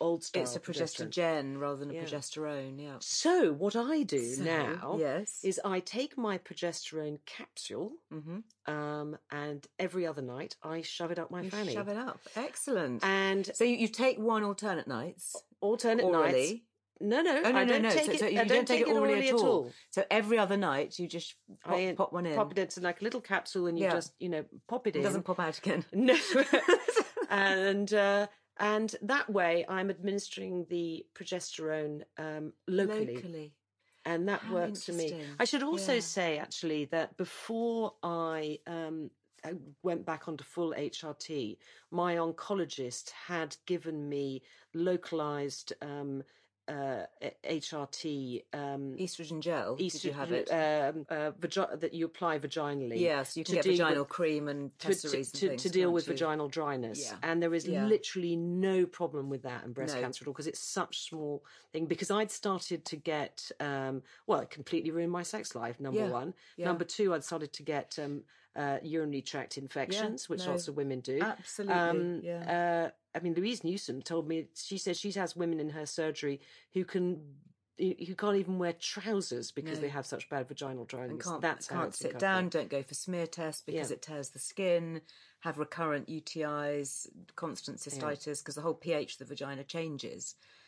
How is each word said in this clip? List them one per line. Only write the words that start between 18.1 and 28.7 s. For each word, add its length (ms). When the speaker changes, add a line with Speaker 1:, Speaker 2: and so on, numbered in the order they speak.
Speaker 1:
it, 80
Speaker 2:
so 80
you 120
Speaker 1:
I 40
Speaker 2:
don't 60
Speaker 1:
don't 180
Speaker 2:
take 120
Speaker 1:
take 80
Speaker 2:
it 20
Speaker 1:
it 40
Speaker 2:
orally 200
Speaker 1:
orally 160
Speaker 2:
at 60
Speaker 1:
at 60
Speaker 2:
all? 80
Speaker 1:
all. 240
Speaker 2:
So 200
every 260
other 200
night 420
you 80
just 280
pop, 100
Speaker 1:
I 240
Speaker 2:
pop 160
one 120
in? 100
Speaker 1:
pop 160
it 80
into, 220
like, 200
a 20
little 180
capsule 460
and 120
you 60
Speaker 2:
Yeah. 80
Speaker 1:
just, 260
you 100
know, 140
pop 200
it 80
Speaker 2:
It 40
Speaker 1:
in. 40
Speaker 2:
doesn't 200
pop 160
out 180
again. 320
Speaker 1:
<laughs> 40
No. 280
Speaker 2:
<laughs> 1080
Speaker 1:
And, 640
uh, 340
and 440